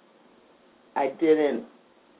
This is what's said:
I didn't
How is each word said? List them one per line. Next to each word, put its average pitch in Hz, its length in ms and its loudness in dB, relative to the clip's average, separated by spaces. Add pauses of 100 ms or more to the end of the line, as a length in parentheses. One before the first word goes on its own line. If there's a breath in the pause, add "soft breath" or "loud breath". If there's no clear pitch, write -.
(960)
I 143 120 -2 (120)
didn't 151 460 2 (540)